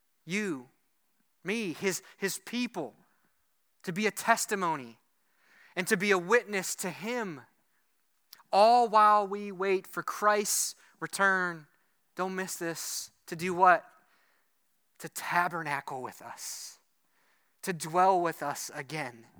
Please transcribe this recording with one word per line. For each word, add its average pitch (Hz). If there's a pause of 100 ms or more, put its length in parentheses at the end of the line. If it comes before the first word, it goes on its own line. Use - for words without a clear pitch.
(240)
you, 165 (760)
me, 196
his, 190 (160)
his 190
people, 226 (880)
to 190
be 208
a 196
testimony 170 (800)
and 180
to 214
be 202
a 185
witness 196
to 196
him, 175 (1080)
all 233
while 208
we 202
wait 190
for -
Christ's - (240)
return. 180 (500)
Don't 190
miss 185
this. - (160)
To 180
do 175
what? 180 (1160)
To 160
tabernacle 156
with 113
us, - (840)
to 185
dwell 175
with 165
us 143
again 131 (140)